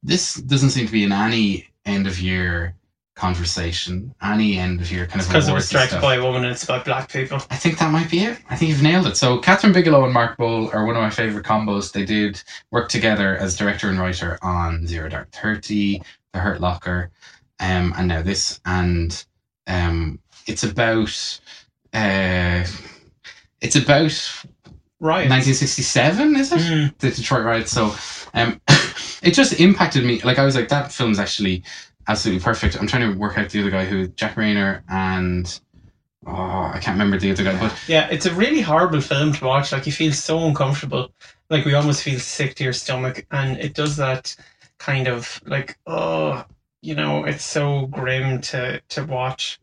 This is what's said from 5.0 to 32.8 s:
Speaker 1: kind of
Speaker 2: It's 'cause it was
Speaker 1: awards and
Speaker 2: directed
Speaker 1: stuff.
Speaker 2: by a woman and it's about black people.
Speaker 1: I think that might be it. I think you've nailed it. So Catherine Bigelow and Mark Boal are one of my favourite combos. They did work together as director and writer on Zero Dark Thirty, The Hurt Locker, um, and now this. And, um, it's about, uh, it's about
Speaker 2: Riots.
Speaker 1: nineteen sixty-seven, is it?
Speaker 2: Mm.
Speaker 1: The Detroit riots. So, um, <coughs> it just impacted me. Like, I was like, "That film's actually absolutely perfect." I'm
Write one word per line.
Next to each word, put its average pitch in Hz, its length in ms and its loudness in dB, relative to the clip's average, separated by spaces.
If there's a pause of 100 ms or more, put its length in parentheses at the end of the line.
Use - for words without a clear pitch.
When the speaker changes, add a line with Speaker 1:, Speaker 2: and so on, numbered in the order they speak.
Speaker 1:
kind 98 160 -4
of 90 60 -2
Speaker 2:
It's - 40 -2
'cause - 160 6
it 139 60 2
was 131 120 0
Speaker 1:
awards - 0 -
and - 80 -6
Speaker 2:
directed 135 180 4
Speaker 1:
stuff. 127 100 -2
Speaker 2:
by 135 140 4
a 123 80 0
woman 127 200 0
and 123 80 -2
it's 120 120 -8
about 127 200 -4
black 131 280 -4
people. 135 260 -4 (140)
Speaker 1:
I 135 40 -6
think 156 220 0
that 160 140 2
might 160 180 2
be 175 140 2
it. 233 160 -4 (100)
I - 60 -4
think 160 140 2
you've 143 120 2
nailed 165 260 6
it. - 100 -2
So 123 200 4
Catherine 196 340 6
Bigelow 160 320 6
and 127 100 2
Mark 117 220 2
Boal 113 380 0
are 107 120 0
one 113 100 0
of 113 60 0
my 107 100 0
favourite 107 340 -4
combos. 104 460 0
They 98 140 -2
did 104 360 0 (300)
work 117 180 -2
together 101 480 2
as 92 180 -2
director 104 340 -2
and 92 100 0
writer 87 420 -4
on 85 460 -2
Zero 82 220 -6
Dark 65 220 -10
Thirty, 101 680 -2 (320)
The 95 60 -4
Hurt 92 200 -2
Locker, 90 520 -2 (480)
um, 90 380 0
and 92 100 0
now 82 160 0
this. 95 420 -2
And, 87 580 0 (440)
um, 85 500 -2 (300)
it's 104 160 -4
about, 110 760 -2 (540)
uh, 92 720 0 (960)
it's - 140 0
about 147 680 2 (540)
Speaker 2:
Riots. 156 300 2
Speaker 1:
nineteen 131 240 4
sixty-seven, 170 840 2
is 269 160 2
it? 339 80 4
Speaker 2:
Mm. 156 400 2
Speaker 1:
The 127 120 0
Detroit 120 340 -2
riots. 113 260 0
So, 110 220 0 (400)
um, 120 300 0
<coughs> - 580 2
it 175 120 4
just 269 260 4
impacted 165 440 6
me. 120 180 2
Like, 123 180 2
I 139 60 6
was 131 100 4
like, 117 140 0
"That 143 220 0
film's 110 280 0
actually 95 440 -2 (440)
absolutely 104 360 0
perfect." 110 320 0
I'm 104 120 -2